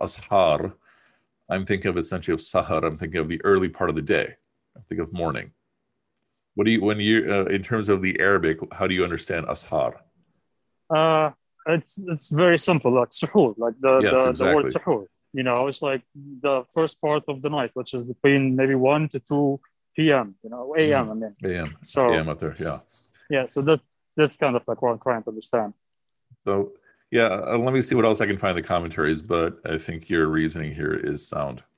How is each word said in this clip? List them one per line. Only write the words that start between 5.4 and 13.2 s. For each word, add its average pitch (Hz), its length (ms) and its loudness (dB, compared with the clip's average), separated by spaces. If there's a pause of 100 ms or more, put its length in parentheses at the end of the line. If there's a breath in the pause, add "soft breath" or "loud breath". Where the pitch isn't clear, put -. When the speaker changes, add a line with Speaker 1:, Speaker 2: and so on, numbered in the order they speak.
Speaker 1:
What 104 100 0
do 110 60 2
you, 113 100 2
when 104 200 0
you, 107 320 2
uh, 98 140 0
in 95 160 -2
terms 107 260 -4
of 95 140 2
the 92 180 -2
Arabic, 85 380 2 (140)
how 95 140 -4
do 92 80 0
you 90 100 2
understand 85 440 -6
Ashar? 67 520 -4 (880)
Speaker 2:
Uh, 156 420 2 (360)
it's, 160 320 -2 (100)
it's 165 220 -6
very 170 280 4
simple, 143 340 2
like 123 180 2
suhoor, 147 480 2